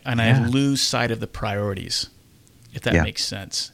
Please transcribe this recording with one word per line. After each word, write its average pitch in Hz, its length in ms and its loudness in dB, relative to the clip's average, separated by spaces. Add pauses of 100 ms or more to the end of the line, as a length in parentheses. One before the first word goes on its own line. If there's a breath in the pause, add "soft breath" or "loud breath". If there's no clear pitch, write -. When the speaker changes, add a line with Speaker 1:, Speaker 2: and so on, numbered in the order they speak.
Speaker 1:
and 120 160 0
I 113 60 4
Speaker 2:
Yeah. 120 220 6
Speaker 1:
lose 139 320 2
sight 117 300 0
of 110 100 -4
the 110 60 -6
priorities, 101 800 -4 (680)
if - 80 -12
that 117 120 0
Speaker 2:
Yeah. 82 100 4
Speaker 1:
makes - 200 -4
sense. - 500 -8